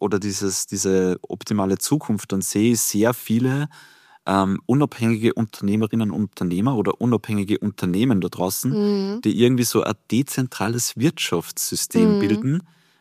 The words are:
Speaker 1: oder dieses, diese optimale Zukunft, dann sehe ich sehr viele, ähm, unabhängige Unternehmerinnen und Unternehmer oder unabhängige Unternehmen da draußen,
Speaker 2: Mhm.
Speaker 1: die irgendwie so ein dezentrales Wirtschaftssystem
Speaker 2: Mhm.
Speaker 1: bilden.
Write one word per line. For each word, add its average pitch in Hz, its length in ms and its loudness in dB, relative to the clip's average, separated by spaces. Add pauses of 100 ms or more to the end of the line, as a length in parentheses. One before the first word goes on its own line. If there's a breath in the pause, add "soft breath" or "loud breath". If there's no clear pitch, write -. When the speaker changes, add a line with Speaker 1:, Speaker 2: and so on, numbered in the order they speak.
Speaker 1:
oder 101 180 0
dieses, 98 480 -4
diese 92 540 2
optimale 95 560 -2
Zukunft, - 560 -2
dann 98 80 -2
sehe 107 320 2
ich 110 80 0
sehr 110 320 2
viele, 127 560 -2 (560 soft breath)
ähm, 98 400 2
unabhängige 117 680 2
Unternehmerinnen 110 760 -2
und 90 120 -2
Unternehmer 98 520 -2
oder 101 240 0
unabhängige 107 600 0
Unternehmen 101 600 0
da 87 80 0
draußen, 92 440 -2
Speaker 2:
Mhm. 202 500 0
Speaker 1:
die - 200 2
irgendwie 123 220 4
so 113 200 0
ein - 100 0 (180)
dezentrales 120 840 -2
Wirtschaftssystem 165 1160 0
Speaker 2:
Mhm. 202 40 2
Speaker 1:
bilden. 180 440 0 (380 soft breath)